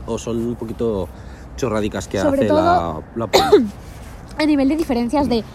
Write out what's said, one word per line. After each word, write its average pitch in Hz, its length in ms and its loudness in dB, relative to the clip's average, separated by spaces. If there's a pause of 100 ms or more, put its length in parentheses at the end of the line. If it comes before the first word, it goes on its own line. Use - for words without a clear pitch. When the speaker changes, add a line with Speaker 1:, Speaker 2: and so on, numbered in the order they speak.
Speaker 1:
o 113 120 -4
son 117 260 -4
un 117 120 -2
poquito 110 520 -2 (480)
chorradicas 107 520 -2
que 107 100 -2
Speaker 2:
Sobre 269 220 2
Speaker 1:
hace 262 80 2
Speaker 2:
todo 101 120 4
Speaker 1:
la, - 400 2 (140)
la 113 200 -4
Speaker 2:
<coughs> - 40 8 (960)
a 302 100 2
nivel 277 220 4
de 294 60 2
diferencias 269 540 0
de 226 160 0 (100)